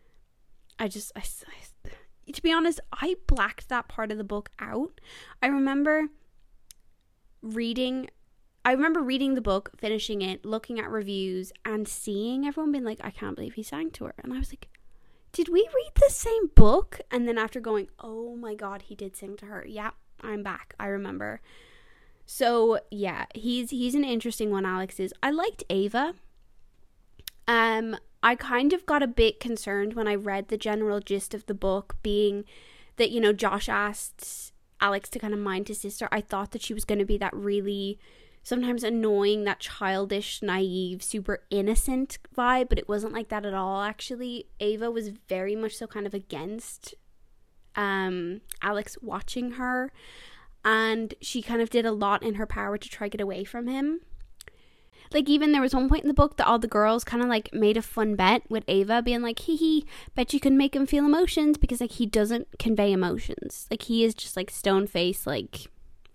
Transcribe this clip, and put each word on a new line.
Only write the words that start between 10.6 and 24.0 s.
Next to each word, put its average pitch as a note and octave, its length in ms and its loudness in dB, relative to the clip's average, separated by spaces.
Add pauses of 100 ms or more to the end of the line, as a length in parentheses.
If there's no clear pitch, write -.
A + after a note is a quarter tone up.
at G#3+ 120 -6
reviews, F#3+ 640 -4 (120)
and G#3+ 220 -4
seeing A3+ 580 -4
everyone D4 280 -2
being C4+ 120 -2
like, A3 180 -6
"I - 80 -10
can't G3+ 260 -8
believe A#3 180 -10
he A3 80 -8
sang D#4+ 300 -6
to - 140 -10
her." - 160 -12
And B3 100 -8
I B3+ 60 -4
was - 140 -4
like, - 160 -18 (640)
"Did E4+ 180 -2
we F4 100 4
read A#4+ 340 0
the C#5 160 8
same A4+ 440 0
book?" D4 460 12 (100)
And A#3+ 180 0
then A#3 80 -2
after A3 240 -2
going, G#3+ 280 -2 (120)
"Oh A#3 360 -12
my A3+ 180 -10
God, G3+ 280 -10
he - 120 -18
did G3 220 -12
sing G3 200 -14
to G3+ 100 -18
her. G#3 220 -14
Yeah, G#3+ 220 -10 (320)
I'm G#3 200 -8
back. - 380 -12
I G#2 60 -6
remember." G#2 560 -8 (840)
So, A#3 520 4 (100)
yeah, G3+ 360 -4 (100)
he's, A#3+ 340 -4
he's B3 240 -2
an C#4+ 80 4